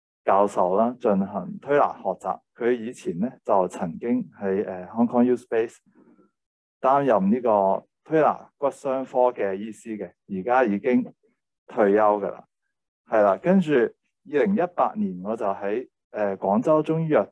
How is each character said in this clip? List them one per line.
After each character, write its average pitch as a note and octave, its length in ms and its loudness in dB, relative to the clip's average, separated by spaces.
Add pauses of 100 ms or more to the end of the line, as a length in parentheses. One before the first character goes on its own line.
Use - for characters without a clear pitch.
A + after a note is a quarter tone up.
(240)
教 G2+ 220 4
授 F#2+ 300 0
啦， A#2 240 2
進 G2 260 0
行 F#2+ 340 -10
推 C#3+ 180 -2
拿 G#2 200 2
學 - 120 -8 (100)
習。 - 200 -8 (160)
佢 A#2+ 160 -2
以 A#2+ 220 -6
前 E2+ 260 -8
呢， A#2+ 120 -4 (120)
就 G2 240 2
曾 F2 300 -8
經 A#2+ 320 -4 (100)
喺， G2 280 -2
呃， F2+ 200 -10
Hong A2+ 200 -2
Kong A#2+ 160 2
U B2 120 2
Space A#2 420 -4 (1000)
擔 C#3 260 2
任 G2+ 260 2
呢 B2 100 0
個 G2+ 460 2 (160)
推 D#3 180 0
拿 F#2+ 360 0
骨 C#3 100 -4
傷 C3 360 -4
科 C3 160 -4 (120)
嘅 G2+ 240 -4
醫 G#2+ 160 -10
師 A2 260 -12
嘅， F#2+ 160 -12 (140)
而 F#2+ 160 -8
家 B2 200 2
已 G2+ 140 0
經 B2 260 2 (640)
退 G2+ 320 2
休 G#2 240 2
㗎 F#2+ 80 -4
啦。 - 160 -16 (640)
係 A2+ 160 2
啦， G2 120 4
跟 F3+ 240 2
住 D3+ 140 0
二 C#3 720 -2
零 G3 100 0
一 A#3 60 0 (120)
八 - 200 0
年 F#2+ 280 -6
我 G#2+ 140 -6
就 A2+ 120 -6
喺， G#2 420 -6 (220)
呃， G2+ 260 -4
廣 G2 240 0
州 D#3 200 2
中 D#3+ 240 -2
醫 D#3 40 -4
藥 A2+ 220 2